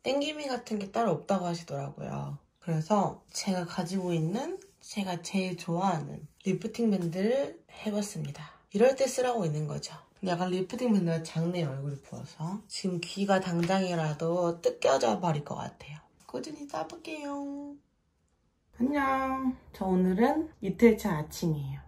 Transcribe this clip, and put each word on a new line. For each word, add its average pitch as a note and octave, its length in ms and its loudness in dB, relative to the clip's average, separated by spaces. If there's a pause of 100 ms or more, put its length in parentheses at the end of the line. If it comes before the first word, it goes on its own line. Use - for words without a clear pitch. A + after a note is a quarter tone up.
땡기미 C#4+ 460 0
같은 A#3+ 300 -4
게 F#3+ 120 -6
따로 A#3 220 2
없다고 F3+ 340 0
하시더라고요. C#3+ 920 -6 (200)
그래서 E3+ 640 0 (100)
제가 F#3 340 -2
가지고 F3+ 480 -2
있는 A#3+ 440 -2 (220)
제가 F#3 420 -6
제일 F#3 360 -2
좋아하는 E3 680 -2 (180)
리프팅 A3+ 460 0
밴드를 G3+ 720 0 (240)
해봤습니다. F3+ 580 -4 (300)
이럴 B3+ 240 8
때 C4+ 100 4
쓰라고 B3 380 0
있는 D3+ 220 0
거죠. - 280 -8 (240)
근데 F3+ 140 0
약간 F3+ 180 0
리프팅 A3 440 0
밴드가 E3 280 4
작네요, E3 460 0
얼굴이 C#3 340 -4
부어서. D#3+ 640 -10
지금 F3+ 360 -4
귀가 G3 380 2
당장이라도 E3+ 1200 0
뜯겨져 - 580 2
버릴 D#3 240 0
것 - 120 -8
같아요. - 420 -12 (280)
꾸준히 D4 400 -8
써볼게요. C#4+ 1080 -8 (1040)
안녕. C4+ 760 0 (180)
저 - 120 -6
오늘은 F#3+ 640 4 (120)
이틀차 G#3+ 580 6
아침이에요. D3 680 -4